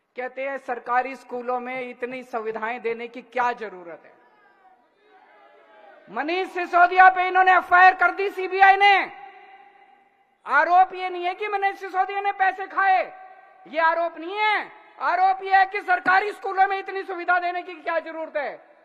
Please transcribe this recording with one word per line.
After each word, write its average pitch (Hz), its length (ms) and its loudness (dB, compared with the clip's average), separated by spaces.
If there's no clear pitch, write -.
कहते 254 320 -10
हैं 269 100 -8
सरकारी 254 580 -4
स्कूलों 247 440 -8
में 247 300 -10
इतनी 247 320 -10
सुविधाएं 220 600 -8
देने 226 260 -6
की 240 140 -16
क्या 247 300 -4
जरूरत 185 520 -14
है। - 100 -20
मनीष 320 380 -4
सिसोदिया 359 600 4
पे 370 200 4
इन्होंने 370 280 4
एफआईआर 359 380 6
कर 359 160 2
दी 381 200 -4
सीबीआई 381 460 4
ने। 392 360 4
आरोप 349 480 4
ये 370 160 -6
नहीं 349 140 -8
है 359 100 -4
कि 415 140 -8
मनीष 392 300 -4
सिसोदिया 381 420 -4
ने 403 120 -4
पैसे 381 340 -2
खाए, 370 460 0
ये 294 120 -4
आरोप 330 380 0
नहीं 349 180 -10
है। 427 360 -2
आरोप 370 420 0
ये 381 140 2
है 381 100 4
कि 392 140 -8
सरकारी 370 520 0
स्कूलों 381 340 0
में 392 120 -4
इतनी 381 240 -8
सुविधा 359 360 -4
देने 349 240 -4
की 349 120 -16
क्या 320 240 -6
जरूरत 320 380 -10
है। 226 480 -10